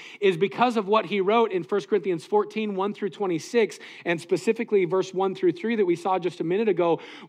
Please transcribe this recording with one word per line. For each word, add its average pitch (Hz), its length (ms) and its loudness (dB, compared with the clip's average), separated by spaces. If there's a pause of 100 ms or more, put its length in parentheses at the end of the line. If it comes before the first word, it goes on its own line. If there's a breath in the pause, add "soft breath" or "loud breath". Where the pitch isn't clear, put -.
(200 loud breath)
is 196 160 4
because 214 420 0
of 196 100 -2
what 214 180 2
he 190 160 0
wrote 214 300 2
in 180 120 -2
First - 260 -2
Corinthians 190 360 0
fourteen, 208 480 0
one 190 180 -2
through 196 200 -6
twenty-six, 190 640 -2 (260 loud breath)
and 170 160 -2
specifically 220 640 0
verse 185 280 0
one 190 220 0
through 180 160 2
three 214 240 -2
that 208 100 4
we 175 100 2
saw 190 220 0
just 175 220 -4
a 175 40 -2
minute 190 240 0
ago. 170 320 2 (300 loud breath)